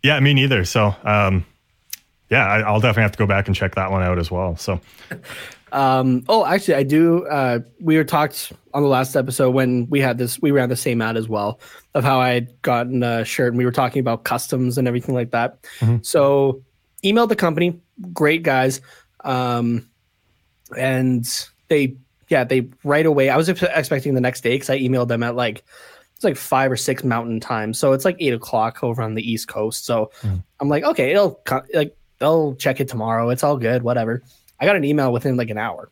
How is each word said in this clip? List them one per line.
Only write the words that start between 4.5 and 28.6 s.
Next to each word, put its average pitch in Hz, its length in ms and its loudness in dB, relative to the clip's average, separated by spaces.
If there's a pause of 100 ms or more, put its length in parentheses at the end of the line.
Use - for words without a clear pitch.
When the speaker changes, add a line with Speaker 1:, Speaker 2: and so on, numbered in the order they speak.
Speaker 1:
So, 90 240 -6 (920)
Speaker 2:
Um, 131 560 2
oh, 214 180 4
actually, 180 280 2
I 139 80 2
do. 165 440 4
Uh, 131 340 0 (200)
we 160 160 2
were 156 80 4
talked - 480 -2 (220)
on 143 80 0
the 143 60 2
last 131 280 2
episode 131 340 2
when 127 400 0
we 143 100 0
had 123 180 0
this, 123 220 -4
we 151 100 2
ran 131 180 2
the 127 80 -2
same 117 260 -2
ad 113 140 -2
as 110 120 -4
well, 104 300 -4 (360)
of 143 100 0
how 135 160 4
I 127 100 2
had 123 320 -4
gotten 123 400 0
a 117 220 0
shirt, 123 240 -2
and 120 100 -2
we 123 60 2
were 123 80 0
talking 131 280 0
about 117 240 -2
customs 127 540 -2
and 127 100 0
everything 123 260 -4
like 120 180 -4
that. 120 280 -2 (200)
Speaker 1:
Mm-hmm. 117 220 2
Speaker 2:
So, 139 600 2 (420)
emailed 220 240 4
the 220 80 0
company, 175 440 0 (320)
great 165 300 2
guys, 135 380 0 (440)
um, 120 640 -2 (880)
and 127 500 0 (420)
they, 139 280 2 (320)
yeah, 131 160 2
they 127 240 0 (160)
right 147 220 2
away. 139 240 4
I 135 60 2
was 160 120 2
ex-, 180 140 -2
expecting 143 520 0
the 127 60 0
next 123 220 -2
day 123 160 0
'cause 139 120 -6
I 139 80 0
emailed 127 300 0
them 117 140 -2
at, 120 120 -4
like, 120 300 -4 (500)
it's, - 100 -14
like, 151 120 0
five 135 340 0
or 127 60 -2
six - 280 -4
Mountain 117 360 -2
Time, 110 320 -4
so 135 220 2
it's, 135 100 -2
like, 180 160 0
eight 139 140 0
o'clock 113 500 -4